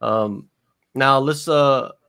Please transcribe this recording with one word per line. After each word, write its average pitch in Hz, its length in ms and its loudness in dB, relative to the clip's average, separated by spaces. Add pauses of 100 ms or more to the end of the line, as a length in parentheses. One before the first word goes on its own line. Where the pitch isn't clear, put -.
um, 107 480 -4 (460)
now 135 240 2
let's, 147 280 -2
uh, 143 460 0 (160)